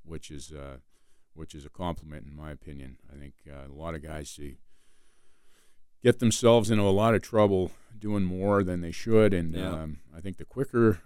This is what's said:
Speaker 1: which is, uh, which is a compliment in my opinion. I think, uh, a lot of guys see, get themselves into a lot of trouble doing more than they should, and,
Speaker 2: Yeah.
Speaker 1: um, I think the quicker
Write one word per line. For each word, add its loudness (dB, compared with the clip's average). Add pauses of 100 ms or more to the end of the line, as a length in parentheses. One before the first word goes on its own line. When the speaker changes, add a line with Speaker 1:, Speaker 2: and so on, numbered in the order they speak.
Speaker 1:
which -14
is, -14
uh, -14 (580)
which -14
is -16
a -16
compliment -8
in -16
my -12
opinion. -14 (160)
I -18
think, -16 (160)
uh, -16
a -18
lot -10
of -12
guys -12
see, -14 (1400)
get 4
themselves 4
into 4
a 4
lot 4
of 2
trouble 2 (280)
doing -2
more 0
than -2
they -6
should, 6
and, 0
Speaker 2:
Yeah. -4
Speaker 1:
um, -8 (140)
I -16
think -10
the -12
quicker 2